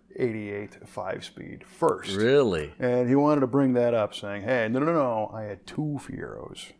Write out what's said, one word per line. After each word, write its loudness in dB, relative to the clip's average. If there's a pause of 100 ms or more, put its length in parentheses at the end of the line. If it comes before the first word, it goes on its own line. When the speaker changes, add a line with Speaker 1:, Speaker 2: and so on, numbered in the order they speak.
(140)
Speaker 1:
eighty-eight -6
five-speed -10
first. -2
Speaker 2:
Really? 4
Speaker 1:
And 2
he 6
wanted 4
to 2
bring 4
that 4
up, 0
saying, -8
"Hey, 2
no, 2
no, 2
no, 0
I -8
had -10
two -4
Fieros." -12